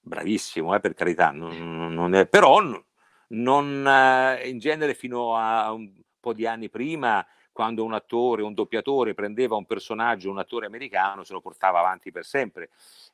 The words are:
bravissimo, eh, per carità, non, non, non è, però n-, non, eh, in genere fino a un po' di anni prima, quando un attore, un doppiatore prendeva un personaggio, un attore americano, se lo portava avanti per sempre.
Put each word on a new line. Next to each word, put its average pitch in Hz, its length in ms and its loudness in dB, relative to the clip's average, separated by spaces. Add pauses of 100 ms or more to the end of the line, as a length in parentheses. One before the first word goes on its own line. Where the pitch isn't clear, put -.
bravissimo, 85 720 -4
eh, 104 60 2
per 87 140 -2
carità, 85 360 2
non, 82 260 -12 (200)
non, 82 180 -6
non 87 200 0
è, 95 120 6
però 185 340 8
n-, 131 220 -4 (460)
non, 139 580 0
eh, 131 600 4
in 131 100 -8
genere 151 360 -2
fino 120 420 -4
a 110 360 0
un 110 180 -12 (300)
po' 120 120 -6
di 110 140 -4
anni 113 240 -6
prima, 123 560 -2 (260)
quando 113 320 -4
un 113 100 -6
attore, 117 480 0
un 107 100 -4
doppiatore 110 600 -2
prendeva 107 420 -2
un 101 80 -4
personaggio, 107 680 -4
un 98 80 -8
attore 110 280 -8
americano, 98 580 -4
se - 80 -20
lo 92 80 -10
portava 90 380 0
avanti 92 340 -2
per 87 140 -12
sempre. 110 420 -6 (460)